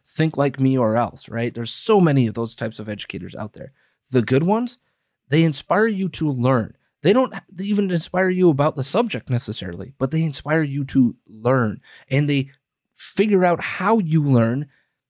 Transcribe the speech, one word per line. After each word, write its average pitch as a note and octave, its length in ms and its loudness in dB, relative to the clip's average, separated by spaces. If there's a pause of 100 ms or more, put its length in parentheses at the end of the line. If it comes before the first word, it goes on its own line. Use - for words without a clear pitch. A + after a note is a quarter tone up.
think D#3+ 300 -2
like C#3 240 0
me C3 160 2
or A2+ 200 2
else, A#2 320 -4
right? A#2 260 -6
There's A#2 160 -8
so G#3 300 2
many C#3 260 4
of G#2+ 80 -4
those A#2 200 -4
types A2+ 240 -8
of G#2+ 100 -12
educators - 460 -10
out G#2 200 -12
there. - 180 -16 (380)
The B2+ 120 2
good C3 200 2
ones, A3 360 -2 (500)
they D#3+ 140 2
inspire E3 440 0
you F#3+ 240 -2
to D#3 200 -4
learn. B2 460 0 (260)
They F3+ 100 4
don't B3+ 220 0 (240)
even G3+ 320 0
inspire F3+ 400 0
you F3+ 200 4
about C#3+ 260 2
the C3 80 -2
subject G3+ 460 -2
necessarily, F#2+ 680 -6
but C3+ 120 -2
they D#3+ 120 0
inspire D#3 400 -2
you C#3 220 -4
to C3 320 2 (100)
learn, A2+ 540 -2 (280)
and C#3+ 200 2
they C#3 220 0 (440)
figure G3 500 0
out E3+ 160 2
how G#3 380 0
you D#3+ 240 2
learn C3 460 2 (420)